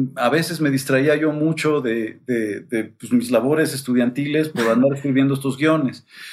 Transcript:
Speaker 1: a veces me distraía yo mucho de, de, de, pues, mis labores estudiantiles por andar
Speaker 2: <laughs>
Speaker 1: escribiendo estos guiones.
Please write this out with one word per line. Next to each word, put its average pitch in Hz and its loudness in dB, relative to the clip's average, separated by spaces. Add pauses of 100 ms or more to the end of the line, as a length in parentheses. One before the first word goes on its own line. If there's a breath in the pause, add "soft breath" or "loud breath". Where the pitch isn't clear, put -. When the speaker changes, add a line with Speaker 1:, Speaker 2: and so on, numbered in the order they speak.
(160)
Speaker 1:
a 123 0
veces 160 -2
me 143 2
distraía 135 2
yo 156 0
mucho 151 0
de, 113 -4
de, 110 -4
de, 110 -4
pues, - -14
mis 120 2
labores 139 2
estudiantiles 143 0
por 117 -2
andar 127 4
Speaker 2:
<laughs> - -4
Speaker 1:
escribiendo 139 2
estos 135 -4
guiones. 156 0 (260 loud breath)